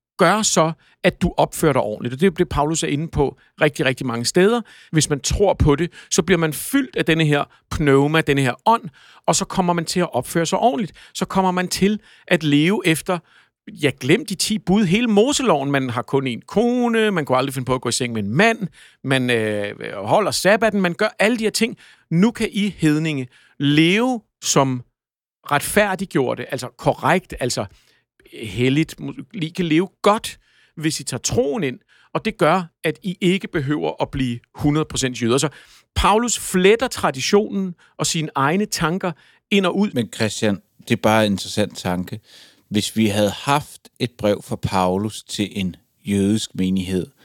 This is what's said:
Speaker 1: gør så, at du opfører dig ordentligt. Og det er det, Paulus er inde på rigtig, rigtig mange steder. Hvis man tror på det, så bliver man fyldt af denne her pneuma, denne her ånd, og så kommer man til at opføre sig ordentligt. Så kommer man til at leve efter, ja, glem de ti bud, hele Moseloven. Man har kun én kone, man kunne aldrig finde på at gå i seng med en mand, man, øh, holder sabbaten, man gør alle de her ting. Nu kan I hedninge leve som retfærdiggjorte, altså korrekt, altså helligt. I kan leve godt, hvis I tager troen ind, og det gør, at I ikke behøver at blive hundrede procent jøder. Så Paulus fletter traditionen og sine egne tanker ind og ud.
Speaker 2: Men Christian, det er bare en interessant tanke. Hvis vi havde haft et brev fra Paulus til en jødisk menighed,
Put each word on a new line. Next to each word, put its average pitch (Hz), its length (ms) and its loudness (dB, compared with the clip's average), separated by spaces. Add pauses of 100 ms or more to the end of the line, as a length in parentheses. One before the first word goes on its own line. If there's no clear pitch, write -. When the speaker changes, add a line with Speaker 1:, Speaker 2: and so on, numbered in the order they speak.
(180)
Speaker 1:
gør 196 240 4
så, 165 300 2 (320)
at - 180 0
du 175 160 0
opfører 147 360 2
dig 123 80 2
ordentligt. 113 320 -6
Og 131 60 -8
det 185 80 4
er 190 40 2
det, 170 180 -2
Paulus 151 340 -2
er 160 40 -4
inde 147 200 -4
på 143 300 -2 (240)
rigtig, 151 240 0
rigtig 131 220 -2
mange 117 180 -4
steder. 208 360 2 (300)
Hvis 156 180 2
man 147 120 -2
tror - 320 2
på 143 220 4
det, 170 160 -2 (200)
så 180 120 2
bliver 175 160 2
man 156 140 0
fyldt - 420 -4
af - 100 -2
denne 160 200 2
her 147 180 2 (280)
pneuma, 147 500 4
denne 143 200 2
her 127 120 0 (120)
ånd, 226 180 2 (420)
og 160 100 2
så 185 100 -2
kommer 175 280 0
man 170 120 -2
til - 140 -4
at 175 140 -2
opføre 160 320 -2
sig 185 140 -2
ordentligt. 247 340 0 (200)
Så - 120 -6
kommer 185 260 0
man 180 160 -2
til 202 320 0 (280)
at 165 160 0
leve 151 420 2
efter, 170 340 0 (520)
ja, 139 280 -2
glem 175 260 2
de 190 100 -8
ti - 240 -2
bud, 202 260 2
hele 214 220 2
Moseloven. 202 640 2
Man 135 180 -2
har 117 120 -4
kun 135 260 -2
én 117 200 -6
kone, 233 640 2
man 165 140 -2
kunne 127 120 0
aldrig 135 160 -2
finde 127 120 -6
på 127 100 0
at 131 60 -2
gå 127 80 -4
i - 20 -2
seng 120 220 -4
med 110 100 -2
en 98 120 -4
mand, 220 320 2 (360)
man, 131 260 0
øh, 107 640 -2
holder 139 360 0
sabbaten, 208 500 2
man 175 120 0
gør 208 140 0 (120)
alle 220 180 2
de 220 60 -4
her 214 80 0
ting. 226 260 -2 (340)
Nu 185 200 4
kan 226 200 -4
I 202 260 -2
hedninge 151 500 0 (320)
leve 180 640 2 (220)
som 131 400 0 (680)
retfærdiggjorte, 147 1000 -2
altså 127 160 -6 (100)
korrekt, 147 600 0
altså 120 260 -4 (800)
helligt. 127 520 0 (380)
I 160 160 -6
kan 175 160 -4
leve 165 220 2 (140)
godt, - 380 0 (360)
hvis 156 240 -4
I 135 40 -12
tager 131 180 -8
troen 254 420 -2
ind, 131 160 -4 (340)
og 165 120 -2
det 214 120 -4
gør, 175 260 4 (200)
at 160 200 -2
I 180 180 -6
ikke 190 260 2
behøver 151 540 -4
at 147 100 -2
blive 127 280 -4 (160)
hundrede 147 300 0
procent 123 360 -6
jøder. 120 160 2
Så 147 120 0 (460)
Paulus 214 440 2
fletter 202 480 2
traditionen 190 880 -2 (220)
og 156 80 -4
sine 156 300 -2
egne 156 300 2
tanker 175 460 -2 (400)
ind 196 140 4
og 175 120 0
ud. 202 140 2
Speaker 2:
Men 117 240 -4
Christian, 107 460 -2 (260)
det - 40 -2
er 113 100 0
bare 110 240 4
en 104 60 2
interessant - 460 -4
tanke. 90 420 -6 (500)
Hvis - 280 -2
vi 110 100 4
havde 104 240 0
haft - 580 -4 (100)
et 127 180 -4
brev 104 260 0
fra - 120 -10
Paulus 95 680 -2
til - 280 -6
en 92 240 -6 (300)
jødisk 101 500 0
menighed, 92 520 -2 (180)